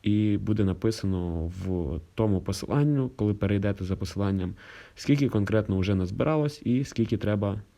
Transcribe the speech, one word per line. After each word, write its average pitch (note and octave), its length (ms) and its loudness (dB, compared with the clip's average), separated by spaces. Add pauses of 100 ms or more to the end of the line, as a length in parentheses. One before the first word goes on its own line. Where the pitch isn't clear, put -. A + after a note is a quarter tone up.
і G#2 340 2
буде G2+ 280 0
написано F2+ 880 -2 (120)
в E2 360 -2 (140)
тому G#2 260 2
посиланню, C#3 760 0
коли G#2 180 2
перейдете G2+ 500 0
за F#2 120 -2
посиланням, G2 580 -2 (400)
скільки C#3 340 2
конкретно G2+ 500 2
вже F#2+ 160 2
назбиралось C3 720 0
і B2+ 200 2
скільки A2+ 320 0
треба G#2 440 0 (180)